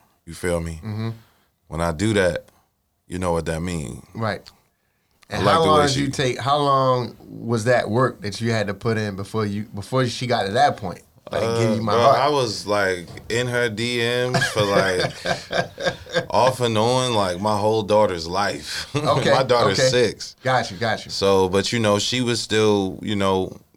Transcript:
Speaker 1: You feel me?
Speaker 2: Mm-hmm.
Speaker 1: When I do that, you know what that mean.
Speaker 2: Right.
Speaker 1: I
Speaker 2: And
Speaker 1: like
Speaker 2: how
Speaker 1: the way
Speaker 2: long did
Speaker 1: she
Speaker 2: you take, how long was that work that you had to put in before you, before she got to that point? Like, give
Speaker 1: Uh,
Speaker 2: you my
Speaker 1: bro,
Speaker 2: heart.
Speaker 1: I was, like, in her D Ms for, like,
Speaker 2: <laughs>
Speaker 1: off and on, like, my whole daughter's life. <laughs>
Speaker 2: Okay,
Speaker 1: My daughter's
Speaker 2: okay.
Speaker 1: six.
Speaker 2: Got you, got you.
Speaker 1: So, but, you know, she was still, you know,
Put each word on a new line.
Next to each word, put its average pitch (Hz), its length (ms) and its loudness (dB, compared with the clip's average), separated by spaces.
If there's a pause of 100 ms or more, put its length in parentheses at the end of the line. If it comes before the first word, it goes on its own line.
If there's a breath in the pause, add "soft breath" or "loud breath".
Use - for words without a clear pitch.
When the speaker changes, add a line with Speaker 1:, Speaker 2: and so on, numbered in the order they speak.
(240 soft breath)
Speaker 1:
You 82 100 -16
feel 87 260 -2
me? 82 140 -8 (100)
Speaker 2:
Mm-hmm. 110 260 -6 (560 soft breath)
Speaker 1:
When 80 140 -6
I 85 100 0
do 92 240 0
that, 90 300 2 (640)
you 90 100 -8
know 90 140 -2
what 85 140 -2
that 80 140 -4
mean. 82 540 -8
Speaker 2:
Right. 110 340 -6 (800)
Speaker 1:
I - 60 -10
Speaker 2:
And - 100 -2
Speaker 1:
like 202 100 4
Speaker 2:
how 165 100 4
Speaker 1:
the 160 60 4
way 156 80 6
Speaker 2:
long 147 100 4
did 131 60 0
Speaker 1:
she 135 80 -2
Speaker 2:
you 139 80 -2
take, 127 280 -2
how 139 200 0
long 131 580 2 (120)
was 110 360 -4
that 120 260 2
work 123 320 0
that 101 180 -8
you 117 120 0
had 104 160 0
to 101 60 -6
put 113 220 -2
in 104 200 -4
before 98 300 -4
you, 101 180 -4
before 127 420 -2
she 120 220 -6
got 113 180 0
to 98 60 -4
that 139 240 2
point? 92 260 -8 (300)
Like, - 80 -2
give 117 300 2
Speaker 1:
Uh, 110 40 2
Speaker 2:
you 110 80 -2
my 107 120 0
Speaker 1:
bro, 117 80 4
Speaker 2:
heart. 120 180 6
Speaker 1:
I 139 80 4
was, 110 400 -2
like, 92 400 0 (200)
in 120 200 -2
her 120 200 0
D 117 300 -4
Ms 123 520 0
for, 110 120 0
like, 95 500 0 (120)
Speaker 2:
<laughs> - 1080 -4
Speaker 1:
off 113 300 2
and 117 180 0
on, 123 360 2
like, 92 260 0
my 107 180 0
whole 107 240 0
daughter's 95 460 2
life. 90 640 -4
<laughs> - 60 -6
Speaker 2:
Okay, 147 360 2
Speaker 1:
My 131 100 4
daughter's 107 380 2
Speaker 2:
okay. 131 80 4
Speaker 1:
six. 120 560 0
Speaker 2:
Got 127 260 0
you, 98 60 -12
got 107 280 -2
you. - 60 -16
Speaker 1:
So, 98 380 2
but, 98 240 0
you 120 80 0
know, 104 180 4
she 123 220 -2
was 120 200 0
still, 104 640 2
you 104 140 -4
know, 95 400 0 (200)